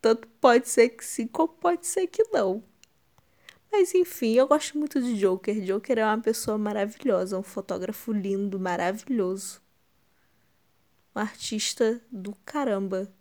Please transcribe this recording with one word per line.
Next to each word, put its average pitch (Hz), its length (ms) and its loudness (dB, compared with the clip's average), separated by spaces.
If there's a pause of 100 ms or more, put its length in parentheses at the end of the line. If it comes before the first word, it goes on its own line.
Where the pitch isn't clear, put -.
Tanto 226 260 2 (140)
pode 247 260 6
ser 240 220 4
que - 160 -14
sim, 226 220 -6
como 320 220 0
pode - 360 -2
ser 381 220 -2
que - 240 0
não. 214 320 0 (1080)
Mas 392 220 4
enfim, 349 400 2
eu 262 140 6
gosto 302 300 2
muito 294 240 -2
de 240 140 -2
Joker. 202 480 0
Joker 214 360 -2
é 220 60 2
uma 220 140 0
pessoa 226 380 -2
maravilhosa, 208 800 -2
um 196 60 -6
fotógrafo 190 680 -8
lindo, 196 480 -2
maravilhoso. 185 1000 -4 (1500)
Um 202 40 -6
artista 220 840 -4 (100)
do 196 240 -12 (100)
caramba. 196 760 -4